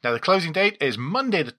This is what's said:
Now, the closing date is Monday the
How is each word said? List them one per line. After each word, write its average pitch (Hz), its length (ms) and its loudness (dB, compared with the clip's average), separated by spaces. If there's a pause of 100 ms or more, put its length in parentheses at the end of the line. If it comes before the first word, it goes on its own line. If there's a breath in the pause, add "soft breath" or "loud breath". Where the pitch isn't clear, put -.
Now, 120 80 0
the 117 80 -2
closing 180 320 2
date 202 280 2
is 127 180 0
Monday 190 440 -2
the 120 160 -6